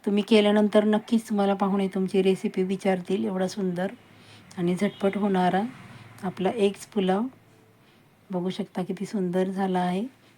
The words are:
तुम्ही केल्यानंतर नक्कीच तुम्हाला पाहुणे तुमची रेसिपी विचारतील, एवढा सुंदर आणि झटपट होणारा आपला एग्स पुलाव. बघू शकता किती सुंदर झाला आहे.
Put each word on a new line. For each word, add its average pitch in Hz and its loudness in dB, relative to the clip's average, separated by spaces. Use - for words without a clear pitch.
तुम्ही 202 2
केल्यानंतर 208 4
नक्कीच 214 0
तुम्हाला 202 2
पाहुणे 196 0
तुमची 190 0
रेसिपी 190 0
विचारतील, 190 -2
एवढा 185 -2
सुंदर 185 -4
आणि 175 0
झटपट 196 -2
होणारा 185 2
आपला 185 -2
एग्स 202 -2
पुलाव. 190 0
बघू 180 -2
शकता 185 -6
किती 190 -6
सुंदर 185 0
झाला 190 -2
आहे. 180 -2